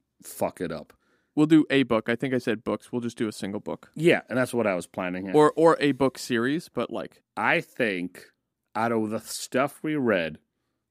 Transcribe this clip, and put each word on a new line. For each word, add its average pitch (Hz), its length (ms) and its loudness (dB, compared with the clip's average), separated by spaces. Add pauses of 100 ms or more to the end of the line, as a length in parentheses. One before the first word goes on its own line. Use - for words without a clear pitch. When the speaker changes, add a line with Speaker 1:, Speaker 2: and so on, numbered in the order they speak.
(240)
Speaker 1:
fuck - 360 -6
it 85 120 -6
up. 76 220 -12 (420)
Speaker 2:
We'll 151 100 4
do 156 240 6
a 139 140 4
book. 117 260 0
I 117 60 2
think 131 180 -4
I 127 60 0
said 117 240 -4
books. - 280 -6
We'll 123 100 -4
just 117 160 -6
do 117 100 -2
a 107 40 -4
single 104 280 -8
book. - 340 -12
Speaker 1:
Yeah, 156 340 2
and 117 120 -2
that's 123 160 -2
what 117 100 0
I 101 80 2
was 87 140 -4
planning. 92 480 -6
Speaker 2:
Or, 151 200 6
or 160 240 6
a 143 120 2
book 131 260 0
series, 127 500 -2
but, - 220 -6
like, - 320 -10 (160)
Speaker 1:
I 135 240 0
think 95 720 -4 (440)
out 113 160 0
of 110 200 -2
the 110 80 -6
stuff - 640 -4
we 156 120 -4
read 107 440 0 (520)